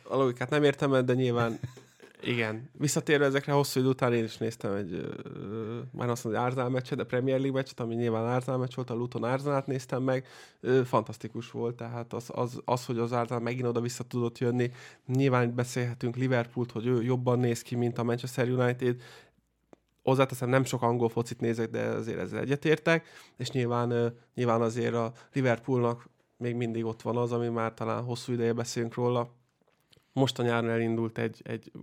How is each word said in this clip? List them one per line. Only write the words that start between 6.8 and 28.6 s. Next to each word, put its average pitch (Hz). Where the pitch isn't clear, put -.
de 101
Premier 127
League 135
meccset, 131
ami 117
nyilván 117
Arsenal 127
meccs 127
volt, 123
a 117
Luton 120
Arsenalt 135
néztem 131
meg. 131
Ö, 127
fantasztikus 117
volt, 117
tehát 117
az, 120
az, 123
az, 123
hogy 120
az 117
Arsenal 120
megint 123
oda-vissza 120
tudott 120
jönni. 123
Nyilván 127
beszélhetünk 123
Liverpoolt, 123
hogy 113
ő 123
jobban 123
néz 120
ki, -
mint 120
a 120
Manchester 120
United. 123
Hozzáteszem, 131
nem 131
sok 123
angol 120
focit -
nézek, 113
de 113
azért 110
ezzel 95
egyetértek, 156
és 127
nyilván, 120
ö, 117
nyilván 117
azért 117
a 117
Liverpoolnak 123
még 120
mindig 113
ott 113
van 117
az, 120
ami 120
már 113
talán 113
hosszú 123
ideje 117
beszélünk 117